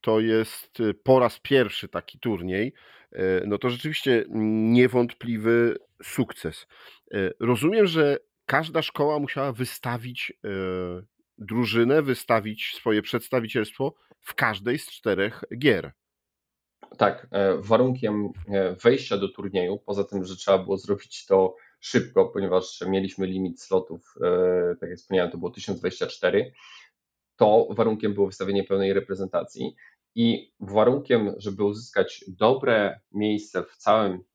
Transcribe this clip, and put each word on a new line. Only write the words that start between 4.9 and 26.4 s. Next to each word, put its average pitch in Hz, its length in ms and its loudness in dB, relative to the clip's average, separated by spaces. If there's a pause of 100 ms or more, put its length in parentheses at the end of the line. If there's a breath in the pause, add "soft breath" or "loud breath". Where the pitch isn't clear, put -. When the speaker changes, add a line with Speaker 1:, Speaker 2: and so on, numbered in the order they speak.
Speaker 1:
sukces. - 640 -6 (460 loud breath)
E, 95 260 -2
rozumiem, 151 480 2
że 156 300 2 (280)
każda 156 360 -2
szkoła 151 380 -2
musiała 139 320 -4
wystawić, 120 840 -8 (120)
e, 104 40 -6 (880)
drużynę, 117 640 2
wystawić 110 760 -2
swoje 107 260 0
przedstawicielstwo 117 920 -4 (280 soft breath)
w - 140 -14
każdej 117 440 -2
z - 80 -14
czterech 101 540 -2 (160)
gier. 104 340 2 (1040)
Speaker 2:
Tak, - 340 0
e, 98 260 2
warunkiem, 110 720 0 (180)
e, 95 360 0
wejścia 120 340 2
do 98 120 -2
turnieju, 98 560 -4
poza 101 180 -4
tym, 98 220 -6
że 92 100 -12
trzeba 95 220 2
było 95 200 -2
zrobić - 480 -8
to 95 300 4 (240 loud breath)
szybko, - 460 2
ponieważ 92 600 -2
mieliśmy 95 400 -2
limit 92 340 -6
slotów, 92 400 -4 (220)
e, 90 560 2
tak 85 100 -10
jak 90 100 -12
wspomniałem, 90 320 -2
to 85 60 -12
było 87 140 -6
tysiąc 98 280 -8
dwadzieścia - 280 -6
cztery, 101 460 -2 (840 loud breath)